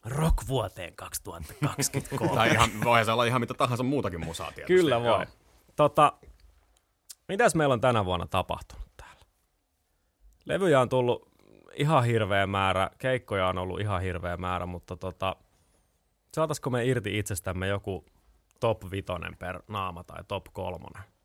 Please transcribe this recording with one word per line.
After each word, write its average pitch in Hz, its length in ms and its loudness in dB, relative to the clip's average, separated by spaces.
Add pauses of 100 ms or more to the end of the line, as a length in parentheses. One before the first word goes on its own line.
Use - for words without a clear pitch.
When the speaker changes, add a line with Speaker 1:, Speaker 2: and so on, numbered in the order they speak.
Speaker 1:
Rock 139 440 0
vuoteen 98 480 -4
kaksituhatta - 580 -12 (120)
kaksikymmentäkolme. - 680 -2
Speaker 2:
Tai 113 160 4
ihan, 113 200 4 (140)
voihan 117 200 4
se 110 80 2
olla 120 120 4
ihan 120 160 2
mitä 117 140 -4
tahansa 123 300 0
muutakin 104 400 -2
musaa 78 280 -10
tietysti. - 220 0
Speaker 1:
Kyllä 147 260 6
voi. 120 80 0
Speaker 2:
Joo. 98 160 4 (520)
Speaker 1:
Tota, 147 360 6 (1160)
mitäs 202 260 2
meillä 147 180 4
on 117 80 2
tänä 117 240 4
vuonna 90 220 -2
tapahtunut - 680 -6
täällä? - 260 -20 (1200)
Levyjä 160 360 4
on 120 80 2
tullut 123 400 0 (460)
ihan 143 300 4
hirveä 101 420 2
määrä, 95 520 2
keikkoja 120 500 -2
on 92 100 -2
ollut 90 220 -6
ihan 101 220 -2
hirveä 87 340 -4
määrä, 90 300 -4
mutta 90 300 -12
tota, 92 400 -6 (960)
saataisiko 156 360 -2
me 120 160 0
irti 107 320 0
itsestämme 92 500 -4
joku 98 360 -4 (560)
top 113 300 0
vitonen 90 460 -6
per 90 320 -10
naama 92 360 -8
tai 80 240 -16
top 98 240 -6
kolmonen 92 500 -12 (220)